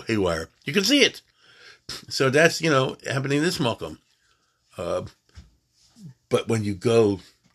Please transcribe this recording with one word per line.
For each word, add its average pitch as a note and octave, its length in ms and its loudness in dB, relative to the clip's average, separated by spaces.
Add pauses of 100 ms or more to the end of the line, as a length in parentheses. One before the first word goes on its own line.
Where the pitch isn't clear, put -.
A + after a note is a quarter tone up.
haywire. F2+ 400 -2 (160)
You C#3+ 80 -8
can F#3+ 140 0
see C4+ 160 4
it. - 200 2 (840)
So C3+ 220 0
that's, D#3 320 2
you E3 80 0
know, C#3 260 2 (100)
happening C3+ 340 -2
in D3+ 40 0
this F3 160 -2
Malcolm. B2 400 -4 (800)
Uh, F2+ 240 -4 (1300)
but B2 180 -2
when A2 160 -2
you G2+ 100 -4
go G#2 460 4 (360)